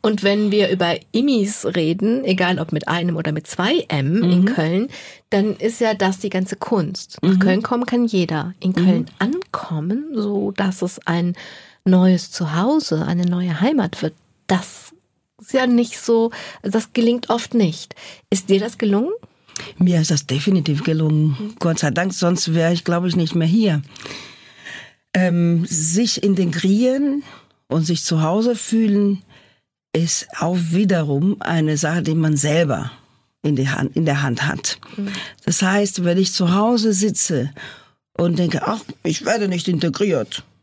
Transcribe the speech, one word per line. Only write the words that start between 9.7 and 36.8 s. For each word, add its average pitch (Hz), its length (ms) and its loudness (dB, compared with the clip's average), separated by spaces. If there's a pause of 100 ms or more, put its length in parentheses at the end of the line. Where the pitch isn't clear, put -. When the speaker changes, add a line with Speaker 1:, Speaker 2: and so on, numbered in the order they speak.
Speaker 1:
so 202 380 -2
dass 190 320 -2
es - 220 -6
ein 175 300 0 (500)
neues 185 460 4
Zuhause, 175 760 0
eine 175 200 0
neue 175 340 -2
Heimat 233 420 0
wird, 160 120 -4 (320)
das - 480 -4 (480)
ist - 120 -10
ja 254 140 4
nicht 240 320 2
so, 226 320 2 (300)
das 220 320 -2
gelingt 240 360 0
oft 233 260 -2
nicht. 180 400 0 (340)
Ist 190 200 0
dir 196 100 4
das 214 180 -4
gelungen? 220 340 0 (680)
Speaker 2:
Mir 175 220 4
ist 160 100 0
das 147 160 0
definitiv 147 560 0
gelungen. 156 560 2
Speaker 1:
Mhm. 214 200 -8
Speaker 2:
Gott 165 200 0
sei 151 120 0
Dank, 180 220 -2
sonst 170 400 0
wäre 165 200 2
ich, 170 100 -2
glaube 175 240 0
ich, 170 80 -2
nicht 170 200 0
mehr 160 120 2
hier. 180 340 2 (1300)
Ähm, 170 540 2
sich 165 540 -2
integrieren 208 1040 2 (460)
und 156 160 2
sich 165 180 -2
zu 160 180 2
Hause 214 340 2
fühlen, 202 680 2 (680)
ist 160 340 0 (120)
auch 175 200 0
wiederum 165 800 0
eine 156 380 0
Sache, 160 260 -2
die 160 100 0
man 156 240 2
selber 147 540 0 (500)
in 151 140 0
die 135 140 0
Hand, - 260 -2
in 160 100 0
der 143 160 0
Hand 131 240 -2
hat. - 320 -4 (200)
Speaker 1:
Mhm. 202 100 -6 (380)
Speaker 2:
Das 180 160 0
heißt, 196 420 0
wenn 175 160 2
ich 190 140 2
zu 175 200 2
Hause 220 400 2